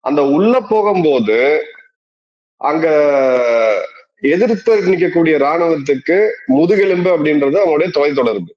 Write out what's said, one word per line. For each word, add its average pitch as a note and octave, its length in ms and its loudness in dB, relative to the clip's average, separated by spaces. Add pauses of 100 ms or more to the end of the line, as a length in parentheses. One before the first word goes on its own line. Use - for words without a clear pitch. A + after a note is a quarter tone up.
அந்த D3 220 -2
உள்ள E3+ 360 2
போகும்போது E3 760 0 (1200)
அங்க D#3+ 260 -2 (1400)
எதிர்த்து G#3+ 540 0
நிக்கக்கூடிய E3+ 560 0
ராணுவத்துக்கு D3+ 800 0 (300)
முதுகெலும்பு F#3 640 0
அப்படின்றது D3+ 480 0
அவங்களுடைய E3+ 340 0
தொலைத்தொடர்பு. B2 640 -2